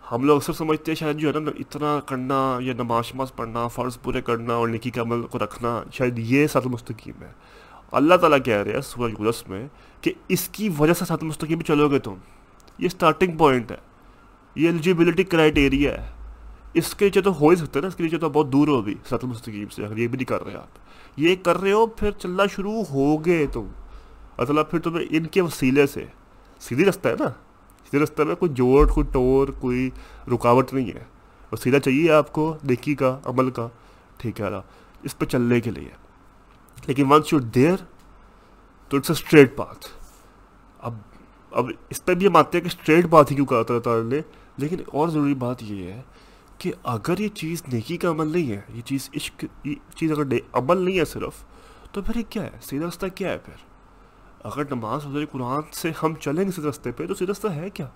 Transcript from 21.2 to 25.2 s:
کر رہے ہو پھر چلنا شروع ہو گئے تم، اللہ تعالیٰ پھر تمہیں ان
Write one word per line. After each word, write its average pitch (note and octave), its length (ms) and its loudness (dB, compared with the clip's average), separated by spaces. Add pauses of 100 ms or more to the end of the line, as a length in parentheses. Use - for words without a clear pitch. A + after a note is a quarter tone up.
کر F3 180 2
رہے G3 120 2
ہو A3+ 140 4 (120)
پھر G#3 120 0
چلنا F#3 440 0
شروع G#3+ 360 -4
ہو C#3 340 2
گئے E3 280 2
تم، A2 140 -6 (680)
اللہ A#2+ 100 0
تعالیٰ D3 240 2
پھر E3+ 80 -2
تمہیں E3 320 -4
ان D#3+ 160 0